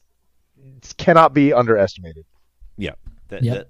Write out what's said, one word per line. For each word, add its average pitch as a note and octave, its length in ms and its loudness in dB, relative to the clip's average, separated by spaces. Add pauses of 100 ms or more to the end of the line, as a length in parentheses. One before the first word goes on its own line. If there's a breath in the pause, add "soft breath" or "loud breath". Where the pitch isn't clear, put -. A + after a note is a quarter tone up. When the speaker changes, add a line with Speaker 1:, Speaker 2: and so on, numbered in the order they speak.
(960)
Speaker 1:
cannot D#3+ 380 4
be C#3+ 180 2
underestimated. G2 720 -2 (520)
Speaker 2:
Yeah. F#2 180 -10 (340)
That, G2 140 -10
Speaker 3:
Yep. A#2 140 -4
Speaker 2:
that, - 140 -14